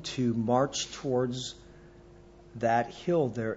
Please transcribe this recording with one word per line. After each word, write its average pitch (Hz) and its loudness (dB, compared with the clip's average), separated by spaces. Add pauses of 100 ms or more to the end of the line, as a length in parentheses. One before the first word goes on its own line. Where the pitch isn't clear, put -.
(160)
to 123 2
march 120 0 (120)
towards 127 -2 (1000)
that 117 4 (180)
hill 165 4
there 110 -4